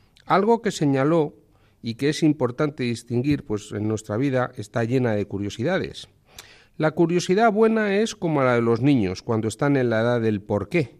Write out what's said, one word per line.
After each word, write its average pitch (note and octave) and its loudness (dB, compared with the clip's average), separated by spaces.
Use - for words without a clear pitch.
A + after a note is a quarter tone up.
Algo G#3 2
que G#3 -2
señaló D3 0
y A2+ -8
que C3+ -2
es D3+ -2
importante C#3+ 0
distinguir, B2 -2
pues G#2 -6
en G#2+ -4
nuestra G#2+ -4
vida B2+ 0
está A#2 -4
llena A#2+ 0
de G#2 0
curiosidades. G#2 -6
La D#3 0
curiosidad F3 2
buena G#3+ 2
es A3 -2
como D3+ -2
la B2+ 4
de A#2+ 2
los A#2 2
niños A#2 2
cuando A2 -2
están C#3+ 0
en B2+ 2
la A2 2
edad A#2+ 0
del A2 0
por G2+ -4
qué. D#3+ -2